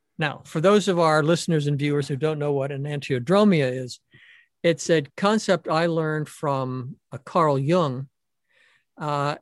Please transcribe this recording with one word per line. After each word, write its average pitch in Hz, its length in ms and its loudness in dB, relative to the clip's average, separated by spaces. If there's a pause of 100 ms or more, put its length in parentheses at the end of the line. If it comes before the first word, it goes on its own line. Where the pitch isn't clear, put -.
(180)
Now, 147 260 -4
for - 160 -6
those 196 280 4
of 175 100 0
our 156 240 4
listeners 156 440 2
and 147 120 0
viewers 143 300 -2
who 147 80 -4
don't 151 220 -2
know 147 140 -2
what 139 180 -2
enantiodromia 143 1000 0 (120)
is, 120 140 -16 (640)
it's 170 280 0
a 160 120 4 (140)
concept 202 520 0
I 165 180 0
learned 156 420 -2
from, 131 680 -6 (140)
uh, 131 80 -14
Carl 151 400 0
Jung. 139 500 -2 (920)
Uh, 147 420 -2